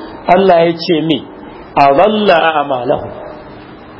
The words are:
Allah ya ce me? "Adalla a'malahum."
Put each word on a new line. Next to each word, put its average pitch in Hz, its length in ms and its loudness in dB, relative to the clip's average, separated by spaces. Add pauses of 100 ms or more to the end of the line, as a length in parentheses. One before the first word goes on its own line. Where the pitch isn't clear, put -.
(280)
Allah 180 360 4
ya 170 80 0
ce 165 280 -2
me? 151 180 -2 (540)
"Adalla 180 640 2 (160)
a'malahum." 139 580 -4 (880)